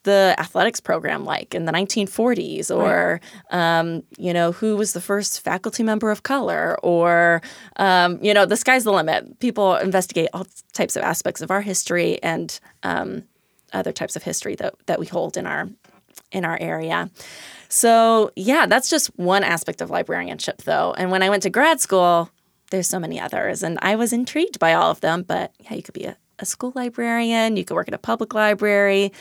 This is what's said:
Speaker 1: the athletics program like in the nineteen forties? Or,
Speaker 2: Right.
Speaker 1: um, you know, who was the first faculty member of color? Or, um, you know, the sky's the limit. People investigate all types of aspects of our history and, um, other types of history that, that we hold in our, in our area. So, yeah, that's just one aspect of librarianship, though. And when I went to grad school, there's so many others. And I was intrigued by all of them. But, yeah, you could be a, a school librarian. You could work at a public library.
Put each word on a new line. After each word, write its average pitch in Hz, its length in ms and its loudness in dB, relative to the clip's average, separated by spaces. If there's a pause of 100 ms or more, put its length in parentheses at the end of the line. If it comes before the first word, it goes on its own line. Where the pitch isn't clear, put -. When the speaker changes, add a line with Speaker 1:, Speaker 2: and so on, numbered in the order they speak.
Speaker 1:
the 196 340 6
athletics 196 420 0
program 160 460 -2
like - 280 -6
in 170 120 -4
the 160 60 -2
nineteen 196 340 -2
forties? 226 640 -2
Or, 175 500 2 (300)
Speaker 2:
Right. 170 280 2
Speaker 1:
um, 165 260 -2 (120)
you 175 160 -4
know, 170 200 2
who 214 240 -2
was 214 180 -2
the 180 80 -6
first - 400 -4
faculty - 400 -4
member 220 280 0
of 208 120 -4
color? 170 600 -2
Or, 170 600 4 (340)
um, 180 460 4
you 208 100 2
know, 202 140 8
the 208 100 2
sky's 254 280 2
the 214 80 2
limit. 156 460 0
People 214 380 2
investigate 185 560 0
all 185 140 -8 (260)
types - 240 -2
of - 60 -2
aspects - 400 -4
of 160 80 -8
our 196 100 2
history 175 640 -2
and, 165 360 -4 (260)
um, - 400 -6 (500)
other 190 180 -4
types - 240 -8
of - 60 -10
history - 320 -8
that, - 200 -6 (120)
that 170 120 -2
we 170 80 -8
hold 165 300 -6
in 180 100 -8
our, 156 220 -6 (600)
in 190 160 -4
our 165 140 -4
area. 165 500 -4 (580)
So, 226 680 4
yeah, 269 300 2
that's 262 240 2
just 320 180 0 (100)
one 185 260 2
aspect 170 360 -2
of 170 100 -6
librarianship, 175 720 -6
though. 165 340 0
And 185 140 -2
when 190 120 2
I 190 80 4
went 202 140 2
to 185 60 0
grad 294 300 2
school, 175 500 4 (400)
there's 185 180 -2
so 185 100 -4
many 165 220 -6
others. - 420 -4
And 165 200 -4
I 202 140 2
was 233 160 0
intrigued 254 460 -2
by 165 160 4
all 165 160 4
of 165 100 -4
them. 170 220 0
But, 180 380 -4
yeah, - 140 -12
you 175 80 -8
could - 120 -20
be - 100 -12
a, - 120 -12 (220)
a 214 60 -12
school 247 300 -8
librarian. 233 840 -2
You 185 80 -2
could - 100 -8
work 175 140 0
at 208 60 -8
a - 40 -8
public 226 360 -4
library. 202 880 2